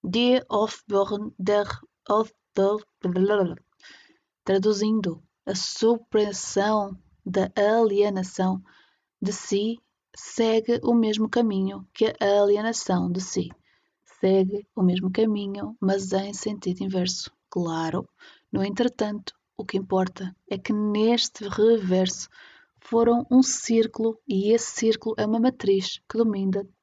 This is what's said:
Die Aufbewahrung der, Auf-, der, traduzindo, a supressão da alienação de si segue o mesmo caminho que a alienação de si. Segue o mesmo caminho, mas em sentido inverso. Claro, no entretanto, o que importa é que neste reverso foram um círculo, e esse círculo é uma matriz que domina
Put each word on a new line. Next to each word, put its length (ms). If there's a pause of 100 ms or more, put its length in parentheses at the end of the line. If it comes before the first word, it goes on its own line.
Die 460
Aufbewahrung 880
der, 300 (420)
Auf-, 240 (220)
der, 1000 (880)
traduzindo, 800 (240)
a 80
supressão 1400 (260)
da 320
alienação 1080 (580)
de 100
si 460 (380)
segue 680
o 120
mesmo 340
caminho 640
que 120 (140)
a 220
alienação 720
de 100
si. 300 (680)
Segue 560
o 60
mesmo 300
caminho, 680
mas 320
em 220
sentido 500
inverso. 480 (200)
Claro, 580 (420)
no 120
entretanto, 680 (220)
o 80
que 140
importa 580 (140)
é 80
que 160
neste 760
reverso 800 (540)
foram 480
um 140
círculo, 760 (100)
e 260
esse 180
círculo 460
é 80
uma 140
matriz 600 (100)
que 80
domina 480 (180)